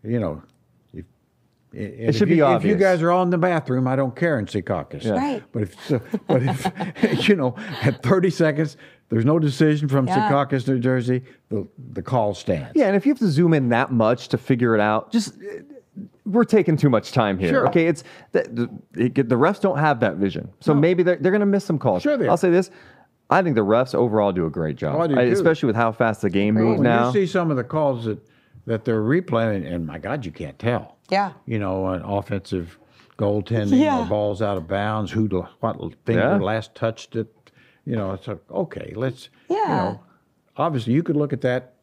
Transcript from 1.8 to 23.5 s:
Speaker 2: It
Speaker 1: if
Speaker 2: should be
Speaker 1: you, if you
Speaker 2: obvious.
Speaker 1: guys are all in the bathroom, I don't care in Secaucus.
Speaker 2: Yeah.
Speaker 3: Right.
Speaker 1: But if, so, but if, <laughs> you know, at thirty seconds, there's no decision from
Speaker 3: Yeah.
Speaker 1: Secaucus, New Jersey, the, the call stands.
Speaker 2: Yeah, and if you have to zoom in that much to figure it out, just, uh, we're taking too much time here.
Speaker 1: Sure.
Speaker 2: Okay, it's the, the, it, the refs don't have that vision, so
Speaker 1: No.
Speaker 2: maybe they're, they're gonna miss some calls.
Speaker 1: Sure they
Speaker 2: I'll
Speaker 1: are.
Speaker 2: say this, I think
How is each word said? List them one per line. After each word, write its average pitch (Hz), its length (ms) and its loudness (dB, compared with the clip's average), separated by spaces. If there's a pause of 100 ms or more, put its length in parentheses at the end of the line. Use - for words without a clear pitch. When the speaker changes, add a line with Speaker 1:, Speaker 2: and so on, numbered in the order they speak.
Speaker 2:
It 113 160 -2
Speaker 1:
if 147 80 2
Speaker 2:
should 202 120 4
be 170 80 6
Speaker 1:
you, 147 80 6
if 135 40 6 (140)
you 208 100 4
Speaker 2:
obvious. 180 60 2
Speaker 1:
guys 185 220 4
are 170 100 2
all 180 120 4
in 175 60 2
the 175 80 2
bathroom, 151 500 0
I 131 80 0
don't 131 200 -2
care 160 240 0
in 101 60 -4
Secaucus. 87 580 -6
Speaker 2:
Yeah. 110 80 -2
Speaker 3:
Right. 254 400 -2
Speaker 1:
But 110 120 -4
if, - 240 -12
so, 127 140 0 (260)
but 135 160 2
if, 180 840 -2
<laughs> - 20 -
you 202 60 6
know, 127 200 -2 (280)
at 135 200 0
thirty 185 260 2
seconds, 156 480 0 (320)
there's 113 160 0
no 160 140 4
decision 151 480 2
from 135 200 2
Speaker 3:
Yeah. 208 220 2
Speaker 1:
Secaucus, 139 380 0
New 131 120 0
Jersey, 127 440 0 (260)
the, 101 180 -6 (260)
the 98 80 -8
call 107 320 -2
stands. 131 420 -4
Speaker 2:
Yeah, 233 120 4
and 196 80 2
if 190 100 0
you 277 60 4
have 247 80 -2
to 214 100 2
zoom 165 240 4
in 131 160 2
that 123 220 2
much 113 380 2
to 120 80 0
figure 120 380 2
it 104 60 2
out, 107 300 0
just, 226 240 -2
uh, - 260 -14 (640)
we're 214 180 2
taking 175 340 4
too 147 120 4
much 110 240 0
time 104 260 2
here. 90 100 2
Speaker 1:
Sure. 269 200 2
Speaker 2:
Okay, 165 180 2
it's 170 160 -2 (300)
the, 117 360 -2 (240)
the, 113 120 -2
it, 127 240 0
the 127 60 2
refs 170 260 2
don't 185 160 0
have 143 240 2
that 95 160 0
vision, - 320 -4 (100)
so - 140 0
Speaker 1:
No. 143 80 4
Speaker 2:
maybe 175 220 2
they're, 175 120 2
they're 170 160 0
gonna 208 140 2
miss 196 200 0
some 151 140 -2
calls. - 240 0
Speaker 1:
Sure 294 140 0
they 175 100 0
Speaker 2:
I'll 160 60 2
Speaker 1:
are. 170 40 2
Speaker 2:
say 180 120 2
this, 180 200 2 (600)
I 180 120 4
think 160 140 0